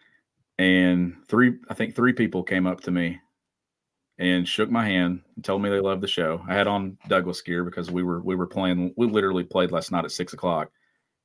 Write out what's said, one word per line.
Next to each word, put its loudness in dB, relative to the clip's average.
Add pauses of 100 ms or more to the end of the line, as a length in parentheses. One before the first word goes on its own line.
(580)
and 4 (100)
three, 4 (160)
I -8
think -6
three 4
people -2
came 0
up -4
to -6
me -2 (1000)
and 0
shook -2
my 2
hand 0 (140)
and -14
told -2
me 0
they 2
loved 0
the -2
show. -2
I -2
had 4
on -2 (100)
Douglas 0
gear -4
because -8
we -2
were, -4
we -4
were -2
playing, -2
we 2
literally 2
played 0
last -4
night -2
at -10
six -8
o'clock. -4 (540)